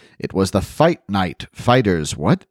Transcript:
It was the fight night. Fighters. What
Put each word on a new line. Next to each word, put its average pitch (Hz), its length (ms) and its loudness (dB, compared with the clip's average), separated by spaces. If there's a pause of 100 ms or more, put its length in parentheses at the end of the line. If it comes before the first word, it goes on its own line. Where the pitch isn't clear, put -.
(180)
It - 160 -8
was 95 180 0
the 95 100 0
fight - 480 0
night. 95 420 -4
Fighters. 101 640 0
What 85 360 0